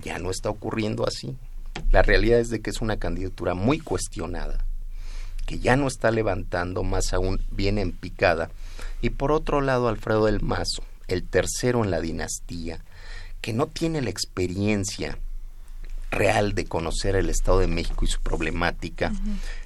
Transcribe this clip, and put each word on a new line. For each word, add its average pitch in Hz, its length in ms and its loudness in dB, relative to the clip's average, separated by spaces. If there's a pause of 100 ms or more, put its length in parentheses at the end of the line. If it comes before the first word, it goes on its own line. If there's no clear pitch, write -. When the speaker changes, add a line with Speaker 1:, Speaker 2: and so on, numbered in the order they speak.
Speaker 1:
ya 82 160 -6
no 90 140 -4
está - 180 -4
ocurriendo 110 560 -2
así. 127 300 -6 (560)
La 95 100 10
realidad 107 380 8
es 117 80 0
de 113 120 -2
que - 100 -4
es - 100 -4
una 107 160 0
candidatura 90 580 -2
muy 107 240 2
cuestionada, - 880 -2 (800)
que 82 140 -2
ya 107 160 6
no 139 100 4
está 123 240 2
levantando, 95 720 0
más 92 300 2
aún 92 280 2 (120)
viene 98 300 2
en 87 100 -2
picada. 85 580 2 (500)
Y 117 100 2
por 139 200 0
otro 151 300 2
lado, 131 260 2
Alfredo 110 400 2
del 120 160 4
Mazo, - 400 -2 (240)
el 90 160 -2
tercero 113 600 2
en 98 80 2
la 80 80 2
dinastía, 82 840 -6 (560)
que 110 120 -4
no 135 160 0
tiene 160 340 -2
la 110 80 -2
experiencia 92 1080 -2 (920)
real 104 440 2
de 90 120 -2
conocer 85 500 0
el 87 120 2
Estado 92 300 4
de 90 80 6
México 85 380 0
y - 40 4
su - 120 0
problemática, 85 880 0
Speaker 2:
Ujú. 202 200 -2 (360)